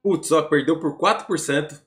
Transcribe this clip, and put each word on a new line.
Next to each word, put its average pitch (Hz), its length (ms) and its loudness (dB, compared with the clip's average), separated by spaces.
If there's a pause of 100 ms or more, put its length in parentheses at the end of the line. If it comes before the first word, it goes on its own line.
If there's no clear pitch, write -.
Putz, 185 300 -2
ó, 156 160 4
perdeu 151 320 2
por - 180 -4
quatro 214 300 0
por 180 100 -2
cento. 147 500 -4